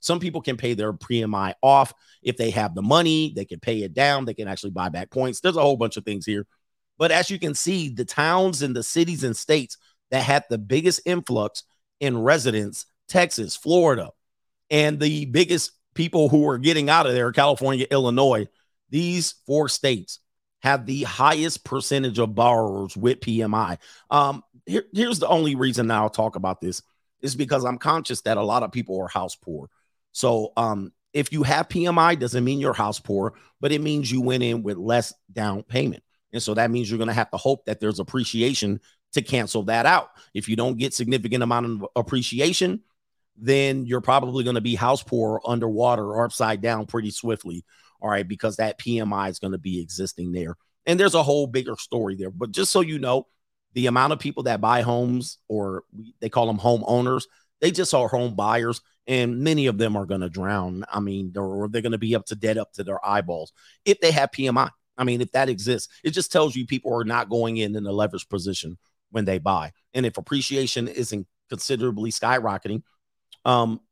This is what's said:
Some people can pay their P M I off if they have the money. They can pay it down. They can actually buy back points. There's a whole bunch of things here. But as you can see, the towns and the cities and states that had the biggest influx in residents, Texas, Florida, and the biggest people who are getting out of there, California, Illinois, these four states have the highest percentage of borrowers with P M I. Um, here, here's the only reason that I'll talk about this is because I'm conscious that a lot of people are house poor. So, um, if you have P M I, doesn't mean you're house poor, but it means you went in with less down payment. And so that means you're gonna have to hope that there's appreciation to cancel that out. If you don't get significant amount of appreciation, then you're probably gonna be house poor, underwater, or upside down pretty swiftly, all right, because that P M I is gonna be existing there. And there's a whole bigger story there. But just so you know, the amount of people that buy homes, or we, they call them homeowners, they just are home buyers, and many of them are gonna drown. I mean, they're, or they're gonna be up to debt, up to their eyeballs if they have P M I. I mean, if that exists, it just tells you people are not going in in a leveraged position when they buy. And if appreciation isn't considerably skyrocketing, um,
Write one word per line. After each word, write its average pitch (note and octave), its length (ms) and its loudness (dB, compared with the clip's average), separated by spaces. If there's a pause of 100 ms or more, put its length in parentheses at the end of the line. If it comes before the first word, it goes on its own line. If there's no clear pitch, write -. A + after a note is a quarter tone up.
Some E3+ 180 0
people E3 220 -6
can B2+ 160 -4
pay A#2+ 160 -2
their G#2+ 220 -2
P A#2+ 280 -2
M G#2+ 120 -2
I G2 280 -2
off C3+ 300 6 (300)
if A#2+ 160 -4
they A2+ 120 0
have G#2 240 -2
the F#2+ 80 -6
money. D#3 540 4
They G2+ 80 -6
can E2 160 -14
pay A2+ 220 -2
it F#2+ 100 -8
down. C#3 320 2
They A2+ 100 -6
can G#2+ 140 -8
actually G2 220 -8
buy F2+ 180 -4
back F2 220 -8
points. B2+ 300 -2
There's F3+ 160 2
a D#3+ 60 4
whole C#3+ 140 6
bunch A2+ 200 -2
of G2+ 80 -10
things G2+ 200 -6
here. G#2 220 -2 (520)
But E3 140 4
as F3+ 180 2
you G3 80 -4
can D3+ 160 -2
see, E3+ 360 -2
the A#2+ 160 -6
towns E3 560 2
and C3 120 -2
the A#2+ 80 -4
cities E3 400 0
and A#2+ 140 -2
states D3+ 400 0 (340)
that C3 120 2
had C#3+ 260 4
the A#2+ 80 -2
biggest C3 480 2
influx B2 580 -2 (380)
in C3+ 160 0
residents, A#2 720 2 (200)
Texas, E3+ 480 0
Florida, D#3 580 2 (580)
and D3+ 280 4
the D3+ 280 0
biggest E3 460 2 (220)
people D#3+ 360 2
who D3+ 180 6
are C3+ 80 0
getting D3 320 2
out D#3+ 180 6
of B2+ 60 2
there, B2 200 2
California, C3+ 580 4
Illinois, B2+ 580 4 (420)
these F3 440 -2 (120)
four D3 220 2
states A#2+ 520 -2 (400)
have C3 260 2
the C3+ 180 -4
highest D3+ 600 2
percentage C3+ 540 -2
of A2 160 0
borrowers A2 640 2
with A#2+ 240 2
P A2+ 220 -2
M G#2+ 120 -2
I. F#2 240 -2 (320)
Um, C#3 320 2 (220)
here, G3+ 280 -2
here's A3+ 260 0
the - 100 0
only D#3+ 260 4
reason B2+ 340 0
that A2+ 100 2
I'll G#2+ 120 2
talk A2 260 -2
about F#2+ 240 -4
this F2+ 220 -6 (380)
is C3 160 -4
because C3+ 280 0
I'm B2 140 -2
conscious D3 440 -2
that A2 140 0
a G2+ 60 0
lot A2 200 2
of G2+ 100 -4
people F#2+ 280 -4
are F2+ 80 -6
house F#2 280 -6
poor. D2+ 320 -12 (440)
So, A2+ 440 0
um, G#2 360 -2 (200)
if D3 200 -2
you D3+ 120 0
have C#3+ 240 2
P E3+ 180 -2
M F3 120 2
I, E3 160 6
doesn't B2 300 -2
mean C3+ 140 0
you're C3+ 160 0
house G#2+ 260 -2
poor, G2+ 340 -2 (260)
but D3 120 0
it D3 80 0
means D3 300 -2
you B2+ 100 0
went B2+ 220 0
in A#2 200 0
with G2+ 140 -4
less A2+ 380 0 (180)
down G#2+ 300 -4
payment. - 400 -4 (300)
And A#2 100 -8
so G#2+ 120 -2
that A2+ 160 2
means A#2 200 -2
you're A2+ 80 -4
gonna A2+ 160 -2
have A2+ 160 0
to - 80 -6
hope C3+ 260 0
that - 160 -6
there's G#2+ 200 -2
appreciation A2+ 800 -2 (320)
to C#3+ 100 0
cancel A2+ 420 -2
that A2+ 220 2
out. D#3 240 4 (240)
If G#2 140 -6
you A2+ 80 0
don't A#2+ 200 0
get B2+ 160 -4
significant B2 500 -2
amount A#2+ 240 0
of G#2+ 200 -6 (100)
appreciation, C#3 840 -2 (560)
then C3+ 500 2
you're A#2+ 160 -2
probably C3 420 2
gonna A#2+ 160 0
be A#2 140 0
house B2 280 2
poor, A2 420 -2
underwater, A#2 600 0
or G#2+ 200 0
upside A2 360 -2
down A2 240 -2
pretty G#2+ 260 -4
swiftly, G2 540 -6 (380)
all G#2+ 80 -2
right, G2+ 180 0
because G#2 280 -4
that A2 200 -2
P A#2+ 240 -2
M G#2 140 -2
I G2 140 -2
is F#2 100 -8
gonna F#2+ 180 -6
be F2+ 240 -6
existing F2+ 520 -8
there. E2+ 240 -6 (280)
And F3 160 2
there's F#3+ 140 4
a E3 80 4
whole C#3+ 240 2
bigger B2 320 -4
story G#2 380 -4
there. F#2+ 140 -8
But G2 200 -8
just F#3 220 0
so F#3+ 100 4
you D#3 160 -4
know, C3 280 0 (460)
the B2 140 0
amount B2+ 260 4
of C#3+ 60 -4
people - 240 -6
that A#2 180 0
buy A#2 220 2
homes, B2 560 -2 (100)
or G2 360 -6 (120)
we, A2 240 -18
they A2+ 80 -4
call A#2 180 2
them A2 120 0
homeowners, A#2+ 640 2 (380)
they E3 80 4
just F3+ 240 -2
are B2 140 2
home B2 260 -2
buyers, A2+ 480 0 (240)
and B2 340 0
many D3 260 2
of A2 120 0
them G#2+ 180 0
are G2 80 -4
gonna F#2 240 -4
drown. F#2 640 -4
I G2+ 80 -2
mean, G2 320 -4
they're, G2 100 -6
or G2 260 -4
they're A2+ 120 -4
gonna A2+ 160 -2
be A2 180 -2
up G#2+ 120 -2
to - 80 -10
debt, A2 240 -2
up G#2+ 160 -6
to G2+ 100 -8
their F#2+ 220 -6
eyeballs F2 460 -2 (320)
if G3+ 160 4
they E3 100 6
have D3 220 2
P C3+ 160 0
M B2 100 2
I. C3 120 2 (280)
I B2+ 60 0
mean, B2 160 0
if B2 120 -4
that C3 180 2
exists, A2 420 -2 (100)
it D#3 80 -2
just E3+ 220 -2
tells D3+ 240 4
you B2+ 100 -6
people B2+ 280 -4
are A#2 100 0
not A2+ 240 0
going A2+ 300 0
in G#2+ 180 -2
in G2+ 100 -6
a G2 60 -4
leveraged G2+ 380 -2
position F2+ 480 -6 (320)
when G#2+ 160 -4
they F#2+ 120 0
buy. E2 340 -2 (200)
And B2+ 140 0
if A2 100 -4
appreciation C3 720 -4
isn't A2 380 -6 (240)
considerably A2+ 600 -4
skyrocketing, A2 720 -2 (640)
um, A#2+ 360 2 (100)